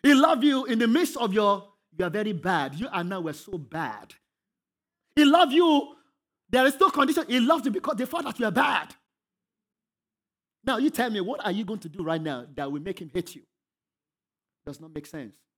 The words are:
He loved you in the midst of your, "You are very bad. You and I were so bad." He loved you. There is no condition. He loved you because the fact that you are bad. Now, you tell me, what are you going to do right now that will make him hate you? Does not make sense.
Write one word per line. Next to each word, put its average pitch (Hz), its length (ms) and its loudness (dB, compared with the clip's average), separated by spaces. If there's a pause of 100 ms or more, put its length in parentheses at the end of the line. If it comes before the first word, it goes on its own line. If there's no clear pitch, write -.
He 285 100 6
loved 277 300 4
you 269 220 2
in 233 120 -2
the 233 100 2
midst 262 300 0
of 233 160 -2
your, 202 400 0 (240)
"You 180 80 -2
are 170 60 -4
very 208 220 -4
bad. 147 420 -4
You 220 160 -8
and 175 220 -6
I 190 40 -8
were 160 160 -8
so 185 240 -14
bad." 131 560 -10 (1000)
He 294 100 6
loved 302 280 6
you. 302 420 4 (540)
There 254 160 4
is 269 140 2
no 285 100 6
condition. 294 380 0
He 247 120 0
loved 262 260 2
you 269 60 0
because 302 240 -4
the 240 100 -4
fact 320 200 -6
that 233 140 -10
you 233 60 0
are 214 60 0
bad. 233 420 0 (1700)
Now, 240 140 -2
you 277 120 0
tell 254 200 -2
me, 208 120 -4
what 208 240 -6
are 196 60 -2
you 214 120 -4
going 208 160 -8
to 170 100 -14
do 175 140 -10
right 160 180 -2
now 135 240 -8 (100)
that 143 160 -6
will 147 100 -8
make 185 180 -10
him 165 100 -14
hate 175 260 -8
you? 139 80 -20 (1200)
Does 143 140 -16
not 160 140 -20
make 151 120 -12
sense. 131 300 -16 (220)